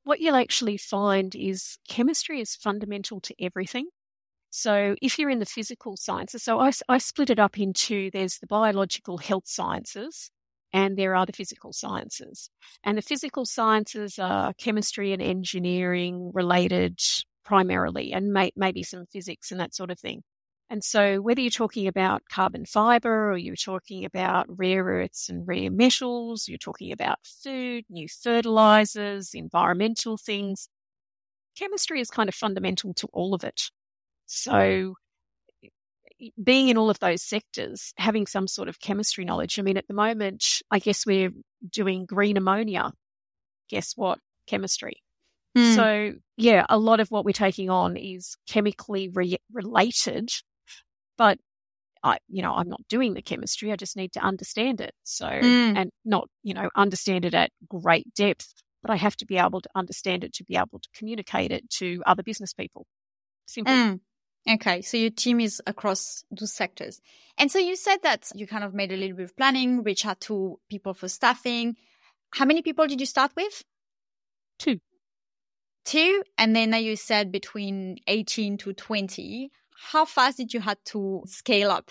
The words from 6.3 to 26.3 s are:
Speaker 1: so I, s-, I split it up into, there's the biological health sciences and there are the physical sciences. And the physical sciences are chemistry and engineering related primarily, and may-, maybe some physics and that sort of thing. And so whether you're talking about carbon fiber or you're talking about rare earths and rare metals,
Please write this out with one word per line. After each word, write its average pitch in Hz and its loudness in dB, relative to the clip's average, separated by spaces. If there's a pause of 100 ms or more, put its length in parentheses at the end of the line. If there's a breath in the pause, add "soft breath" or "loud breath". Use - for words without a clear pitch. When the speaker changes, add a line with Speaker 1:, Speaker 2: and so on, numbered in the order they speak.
Speaker 1:
so 226 2
I, 262 6
s-, - 0
I 262 6
split 262 0
it 214 6
up 202 4
into, 196 0
there's 190 -2
the - -18
biological 196 0
health 190 -2
sciences - -8 (420)
and 196 2
there 190 2
are 185 4
the 202 -12
physical - -12
sciences. - -10 (340 soft breath)
And 208 0
the 214 -2
physical 269 -6
sciences 214 0
are 196 0
chemistry 202 -2
and 190 -2
engineering 180 -2
related 180 2 (440)
primarily, 185 2
and 196 0
may-, 190 4
maybe 185 -2
some 175 -12
physics - -14
and 185 -8
that - -6
sort 180 -10
of 180 -10
thing. - -10 (480)
And 214 -6
so 202 4
whether 240 2
you're 240 0
talking 214 -2
about 190 0
carbon 185 -2
fiber 220 4
or 180 -2
you're 175 -8
talking 185 -8
about 185 0
rare 185 0
earths 185 -4
and 175 -8
rare 185 -2
metals, 240 2